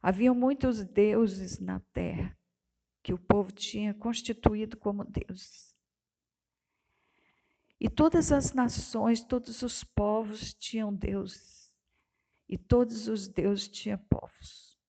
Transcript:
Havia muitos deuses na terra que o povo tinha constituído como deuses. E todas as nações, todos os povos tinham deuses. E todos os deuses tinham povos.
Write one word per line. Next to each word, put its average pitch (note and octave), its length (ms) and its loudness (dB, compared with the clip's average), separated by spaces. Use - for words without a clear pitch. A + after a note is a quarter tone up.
Havia G#3 320 4
muitos B3 520 2
deuses G3+ 720 2
na F#3 220 -6
terra E2+ 420 -4
que - 100 -4
o F3+ 60 -2
povo G3 340 2
tinha G#3 400 -4
constituído A3 840 -2
como G3+ 280 -4
deuses. - 720 -12
E A3 120 -2
todas D#4+ 420 4
as C#4 220 2
nações, A#3 680 0
todos A#3+ 400 -6
os A#3+ 220 -8
povos G#3+ 680 -2
tinham G#3+ 400 -6
deuses. - 760 -8
E F#3 80 -6
todos A#3 500 2
os G#3 220 -4
deuses G3+ 400 -2
tinham G#3 300 -8
povos. - 600 -4